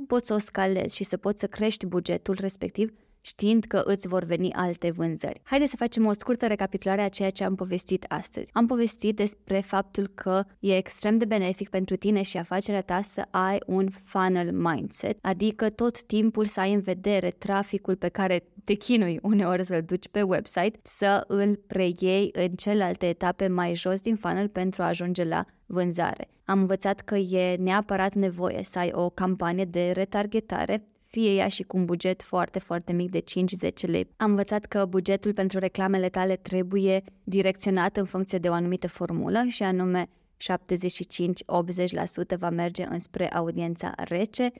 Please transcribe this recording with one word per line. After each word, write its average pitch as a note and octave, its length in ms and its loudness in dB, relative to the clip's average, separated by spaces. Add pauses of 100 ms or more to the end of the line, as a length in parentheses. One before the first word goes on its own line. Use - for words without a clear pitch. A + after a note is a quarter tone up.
poți A#3+ 200 0
să G#3+ 80 -2
o G#3+ 40 2
scalezi F#3+ 580 0
și G3 80 -4
să F#3+ 120 -6
poți G3+ 240 -2
să G3+ 60 -2
crești G#3+ 400 -2
bugetul F3+ 540 -2
respectiv G3 500 -2 (320)
știind G#3+ 420 2
că - 200 0
îți G3 240 0
vor F3+ 160 0
veni E3+ 280 0
alte F3 380 -2
vânzări. E3 520 -4
Haideți C#4 280 2
să - 60 -12
facem A#3 300 2
o G#3 60 4
scurtă A#3+ 340 -2
recapitulare G3 540 0
a G3+ 80 2
ceea G3 220 -2
ce F#3+ 140 -2
am F#3+ 100 0
povestit F#3 540 -2
astăzi. - 440 -8
Am A#3 140 2
povestit A#3 500 0
despre G3+ 440 -2
faptul G3 540 -2
că F#3+ 300 0 (140)
e G3 180 2
extrem G#3 400 0
de A3+ 80 2
benefic G3 440 0
pentru F#3+ 280 -2
tine G3 260 2
și F#3+ 140 -4
afacerea F#3+ 460 -2
ta F3+ 200 -2
să - 280 -6
ai F#3 360 2
un F#3+ 220 2 (160)
funnel F#3 480 0
mindset, F3 680 -2
adică G#3+ 500 0
tot A#3 320 -2
timpul G#3+ 420 2
să G#3 160 -2
ai F#3+ 120 2
în G#3 80 4
vedere F#3+ 500 0
traficul G3 640 -2
pe F3+ 120 0
care F#3 360 0 (200)
te G3+ 100 2
chinui G3+ 480 2
uneori F#3 420 2
să-l F3 180 0
duci F3+ 260 -4
pe G#3 140 0
website, F#3 600 0
să - 440 2
îl G3+ 300 2 (100)
preiei F#3 680 2
în F3+ 160 0
celelalte F#3 580 0
etape F3+ 400 0
mai F3+ 280 0
jos F#3 260 0
din A3+ 160 0
funnel F#3+ 320 -2
pentru F#3 340 -4
a E3+ 40 2
ajunge F3 380 0
la E3 200 0 (220)
vânzare. F3 600 -2 (160)
Am G3 160 2
învățat F#3+ 400 0
că - 160 -2
e F3+ 400 2
neapărat F#3+ 580 0
nevoie F#3 480 0
să - 160 -8
ai F3 140 0
o F3 180 0
campanie F#3 540 0
de F3 260 0
retargetare, G3+ 960 -2 (120)
fie A3 360 2
ea F#3+ 140 2
și F#3 140 -4
cu - 140 -6
un F#3 80 4
buget F3 380 -2
foarte, F3+ 360 -2
foarte F3 340 -6
mic F3+ 180 0
de E3+ 80 0
cinci, F#3 320 0
zece F#3 360 -4
lei. E3+ 300 0
Am G#3+ 140 2
învățat G3+ 340 0
că G3+ 200 0
bugetul G3 480 0
pentru F#3+ 260 0
reclamele F#3+ 500 0
tale F#3 280 0
trebuie F#3+ 640 2 (220)
direcționat F#3+ 720 2
în G3+ 80 2
funcție F#3+ 340 -2
de F3 100 0
o E3+ 40 2
anumită F3 360 0
formulă F3 600 -2
și A#3 140 -4
anume F#3 460 0 (280)
șaptezeci F3+ 560 -2
și - 140 -8
cinci, F3 400 -2
optzeci F3 460 0
la D#3+ 120 -2
sută F3+ 320 -4
va F3 140 -2
merge F3 380 -2
înspre - 440 -4
audiența E3+ 640 -4
rece, A3 640 -2